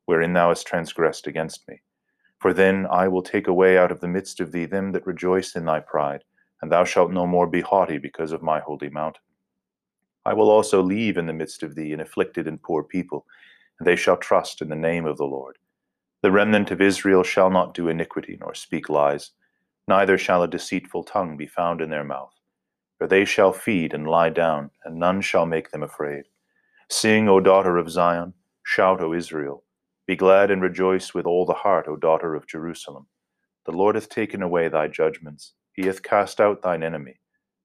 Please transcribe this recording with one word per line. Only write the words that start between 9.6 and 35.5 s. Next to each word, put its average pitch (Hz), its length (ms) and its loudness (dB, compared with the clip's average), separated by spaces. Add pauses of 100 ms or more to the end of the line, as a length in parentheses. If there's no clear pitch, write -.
I 104 100 0
will 107 160 4
also 107 300 4
leave 98 380 -2
in 82 80 -4
the 80 60 -6
midst 80 300 -10
of 76 120 -10
thee 76 180 -8
an 76 80 -8
afflicted 82 460 -6
and 80 160 -10
poor 78 200 -4
people, 76 440 -8 (520)
and - 80 -12
they - 100 6
shall 90 200 2
trust - 460 -2
in 78 60 -6
the 78 80 -8
name 82 280 -2
of 73 140 -4
the 73 80 -2
Lord. 67 320 -10 (640)
The 98 100 4
remnant 104 380 4
of 90 100 -2
Israel 95 420 4
shall 95 280 2
not 92 240 0
do 85 140 -4
iniquity - 520 -6
nor - 140 -12
speak - 340 -10
lies, 73 440 0 (560)
neither 98 280 4
shall 92 280 2
a 85 40 0
deceitful 87 540 -8
tongue 85 340 -6
be 73 100 -12
found 85 340 -4
in 78 100 -6
their 73 140 -6
mouth. 67 340 -12 (600)
For 82 100 -4
they 98 160 4
shall 98 280 4
feed 85 420 -4
and 76 120 -8
lie 82 240 2
down, 78 400 -2 (140)
and 80 120 -12
none 90 240 0
shall 90 260 0
make 80 240 -4
them 76 120 -10
afraid. 73 420 -10 (640)
Sing, 107 400 2
O 95 120 8
daughter 95 380 6
of 85 120 -2
Zion, 87 440 -2 (280)
shout, 95 380 2
O 82 120 -4
Israel. 78 520 -8 (420)
Be 92 80 -4
glad 95 380 6
and 92 100 0
rejoice 92 520 0
with 82 120 -4
all 87 200 0
the 82 80 0
heart, 90 340 0
O 78 80 -8
daughter 80 400 0
of 71 100 -14
Jerusalem. 78 640 -14 (580)
The 82 60 -6
Lord 101 240 2
hath 107 120 -6
taken 101 340 -6
away 85 260 0
thy 78 180 -2
judgments. 78 680 -6 (180)